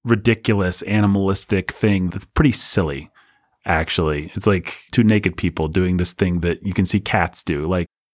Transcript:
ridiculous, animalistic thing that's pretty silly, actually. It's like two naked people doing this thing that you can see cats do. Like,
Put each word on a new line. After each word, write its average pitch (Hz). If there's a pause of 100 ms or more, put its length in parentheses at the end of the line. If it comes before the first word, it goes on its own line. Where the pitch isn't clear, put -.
ridiculous, 107
animalistic 98
thing 98
that's 98
pretty 151
silly, 76 (560)
actually. 80
It's 98
like 95 (100)
two -
naked 107
people 80
doing 90
this 90
thing 87
that 85
you 98
can 95
see 101
cats 92
do. 76
Like, 90 (260)